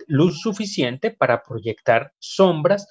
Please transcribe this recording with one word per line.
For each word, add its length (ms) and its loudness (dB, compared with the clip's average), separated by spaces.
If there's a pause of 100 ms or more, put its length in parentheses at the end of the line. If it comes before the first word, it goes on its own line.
luz 340 2
suficiente 720 -4
para 320 0
proyectar 800 -2
sombras 720 2